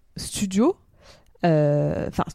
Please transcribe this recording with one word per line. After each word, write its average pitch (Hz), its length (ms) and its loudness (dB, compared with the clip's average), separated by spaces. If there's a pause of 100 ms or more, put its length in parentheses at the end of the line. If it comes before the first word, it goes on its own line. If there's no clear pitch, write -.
(180)
studio, 208 580 0 (720)
euh, 147 640 2
enfin, - 140 -2 (120)